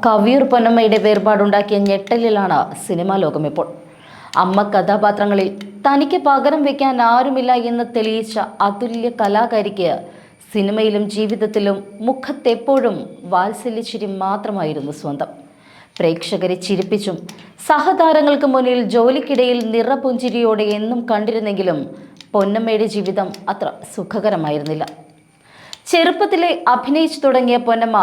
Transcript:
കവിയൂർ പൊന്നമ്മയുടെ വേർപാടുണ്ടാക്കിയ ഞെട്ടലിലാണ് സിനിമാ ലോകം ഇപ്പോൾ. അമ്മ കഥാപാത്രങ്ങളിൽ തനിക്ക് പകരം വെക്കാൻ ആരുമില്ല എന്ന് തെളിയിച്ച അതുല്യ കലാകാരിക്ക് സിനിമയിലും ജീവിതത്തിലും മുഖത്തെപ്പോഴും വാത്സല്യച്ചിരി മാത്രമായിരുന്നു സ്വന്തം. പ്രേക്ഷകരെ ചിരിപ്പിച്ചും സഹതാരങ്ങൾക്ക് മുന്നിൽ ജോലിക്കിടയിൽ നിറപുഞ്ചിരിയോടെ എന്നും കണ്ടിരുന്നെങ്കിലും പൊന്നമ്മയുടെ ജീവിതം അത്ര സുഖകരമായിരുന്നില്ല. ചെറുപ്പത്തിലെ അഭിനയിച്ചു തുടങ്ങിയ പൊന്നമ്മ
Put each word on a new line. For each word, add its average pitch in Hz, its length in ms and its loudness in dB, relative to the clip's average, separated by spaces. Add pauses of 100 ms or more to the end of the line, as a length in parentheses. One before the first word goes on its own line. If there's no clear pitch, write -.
കവിയൂർ 226 460 4
പൊന്നമ്മയുടെ 226 540 4
വേർപാടുണ്ടാക്കിയ 208 800 2
ഞെട്ടലിലാണ് 196 720 0 (300)
സിനിമാ 190 340 -2
ലോകം 156 280 0
ഇപ്പോൾ. 160 180 -4 (760)
അമ്മ 190 180 2 (120)
കഥാപാത്രങ്ങളിൽ 202 720 2 (380)
തനിക്ക് 285 320 2 (100)
പകരം 285 400 2
വെക്കാൻ 269 340 0 (120)
ആരുമില്ല 254 380 2 (180)
എന്ന് 233 160 -2 (100)
തെളിയിച്ച 220 400 -2 (320)
അതുല്യ 233 420 -4 (120)
കലാകാരിക്ക് 202 680 0 (640)
സിനിമയിലും 208 520 0 (100)
ജീവിതത്തിലും 208 640 -2 (280)
മുഖത്തെപ്പോഴും 262 920 0 (360)
വാത്സല്യച്ചിരി 208 760 -4 (140)
മാത്രമായിരുന്നു 190 800 -4
സ്വന്തം. 143 300 -6 (680)
പ്രേക്ഷകരെ 175 580 0 (100)
ചിരിപ്പിച്ചും 196 500 -2 (520)
സഹതാരങ്ങൾക്ക് 311 840 4
മുന്നിൽ 247 260 2 (140)
ജോലിക്കിടയിൽ 247 680 2 (140)
നിറപുഞ്ചിരിയോടെ 233 920 0 (120)
എന്നും 233 220 -4 (120)
കണ്ടിരുന്നെങ്കിലും 208 680 -2 (560)
പൊന്നമ്മയുടെ 214 640 0
ജീവിതം 190 340 -4 (220)
അത്ര 180 160 -6 (260)
സുഖകരമായിരുന്നില്ല. 156 920 -4 (1040)
ചെറുപ്പത്തിലെ 339 580 2 (240)
അഭിനയിച്ചു 302 500 0
തുടങ്ങിയ 254 420 4
പൊന്നമ്മ 226 380 2